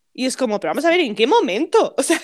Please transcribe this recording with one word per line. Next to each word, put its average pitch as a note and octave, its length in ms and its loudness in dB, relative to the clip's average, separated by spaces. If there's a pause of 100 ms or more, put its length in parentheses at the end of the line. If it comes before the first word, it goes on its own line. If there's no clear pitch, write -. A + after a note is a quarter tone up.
(140)
Y B3+ 120 -4
es C4 120 -4
como, G#3+ 220 -2
pero D#3+ 120 -4
vamos A3+ 140 -2
a E4+ 40 4
ver, E4+ 100 4
¿en B3 160 -2
qué A3 100 0
momento? E4 720 0
<laughs> - 20 -4
O - 60 0
sea E4 200 0